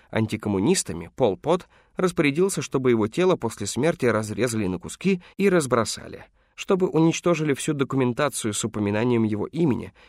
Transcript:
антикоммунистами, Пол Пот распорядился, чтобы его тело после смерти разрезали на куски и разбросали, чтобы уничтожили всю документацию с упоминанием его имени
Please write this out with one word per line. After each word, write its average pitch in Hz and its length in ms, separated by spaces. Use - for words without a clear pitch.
антикоммунистами, 104 1040
Пол 107 220
Пот 175 320
распорядился, 175 680
чтобы 131 280
его 110 180
тело 175 300
после 107 300
смерти 156 380
разрезали 110 600
на 90 140
куски 180 420
и 196 100
разбросали, 131 800
чтобы 185 320
уничтожили 156 680
всю 151 200
документацию 131 800
с - 120
упоминанием 110 580
его 104 220
имени 98 480